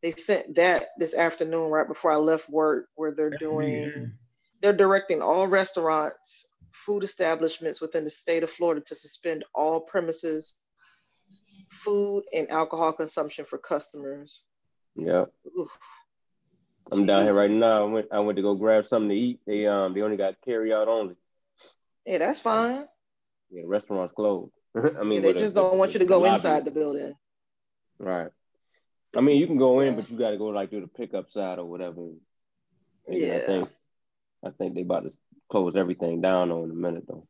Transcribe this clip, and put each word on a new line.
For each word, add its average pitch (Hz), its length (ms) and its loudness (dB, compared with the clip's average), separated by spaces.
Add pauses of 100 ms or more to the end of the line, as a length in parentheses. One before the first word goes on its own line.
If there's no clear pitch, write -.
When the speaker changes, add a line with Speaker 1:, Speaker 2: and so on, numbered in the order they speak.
Speaker 1:
They 170 100 -4
sent - 440 -2
that 170 280 4 (140)
this 160 180 -2
afternoon 165 560 0
right 156 160 2
before 160 240 0
I 151 60 4
left 156 320 2
work, 151 460 0
where 156 200 -4
they're 156 160 -2
Speaker 2:
Yeah, 147 80 -10
Speaker 1:
doing, 151 340 -2 (220)
Speaker 2:
yeah. 123 100 -10 (560)
Speaker 1:
they're 202 120 4
directing 196 480 4
all 175 260 2
restaurants, 165 1000 0 (240)
food 202 320 -4
establishments 160 760 -2
within 160 240 -4
the 151 60 -6
state 165 340 -2
of 160 80 -4
Florida 165 360 0
to 156 80 -12
suspend 160 500 -8 (100)
all 160 240 0
premises, 160 800 -4 (1120)
food 202 540 -2 (100)
and 156 180 -2
alcohol 160 420 0
consumption 156 520 -6
for - 120 -12
customers. 143 840 -8 (520)
Speaker 3:
Yeah. 87 300 0 (340)
Speaker 1:
Oof. - 180 -8 (1120)
Speaker 3:
I'm 101 140 2
down 98 180 6
here 104 80 4
Speaker 1:
Jesus. 98 80 6
Speaker 3:
right 101 120 6
now. 110 360 4
I - 20 -2
went, 110 220 -2
I 104 80 -2
went 104 160 0
to 98 60 -2
go 101 140 2
grab 107 300 4
something 110 240 0
to 101 60 0
eat. 123 320 -2
They, 104 200 -2
um, 98 260 2
they 98 80 -2
only 107 160 -2
got 95 240 -4
carry 113 320 -2
out 107 140 2
only. 110 280 0 (920)
Speaker 1:
Yeah, 185 140 -2
that's 269 220 0
fine. 233 440 -2 (640)
Speaker 3:
Yeah, 90 120 -16
the 82 60 -12
restaurant's 95 460 -4
closed. 104 380 -2 (120)
<laughs> - 120 -16
I 143 280 0
mean, 214 100 0
Speaker 1:
Yeah, - 80 0
they 190 60 4
Speaker 3:
with 180 100 4
a, - 20 -2
Speaker 1:
just 208 160 0
don't 185 220 4
want 190 160 2
you 214 60 -2
to 185 60 6
Speaker 3:
the 180 40 -2
Speaker 1:
go 190 100 8
Speaker 3:
lobby. 185 160 6
Speaker 1:
inside 156 300 0
the 151 60 -6
building. 143 420 -4 (840)
Speaker 3:
Right. 90 300 -4 (840)
I 120 60 2
mean, 143 160 6
you 165 100 4
can 156 100 0
go 127 220 6
in, 135 160 4
Speaker 1:
Yeah. 110 60 -4
Speaker 3:
but 101 100 -10
you 117 60 -10
gotta 107 200 0
go, 107 100 -4
like, 101 240 -4
through 104 100 -8
the 87 60 -12
pickup 98 440 -8
side 92 280 -6
or 87 60 -8
whatever. 87 360 -10
And 80 160 -14 (880)
then - 240 -2
I - 40 -2
Speaker 1:
Yeah. - 100 0
Speaker 3:
think, 92 240 0 (760)
I - 60 -10
think 90 260 -6
they 90 60 -4
about 90 240 -2
to - 80 -12 (360)
close 92 260 0
everything 87 440 -2
down 90 320 2
on 82 140 -4
in 82 60 -8
a - 20 -10
minute 85 340 -6
though. 82 220 -16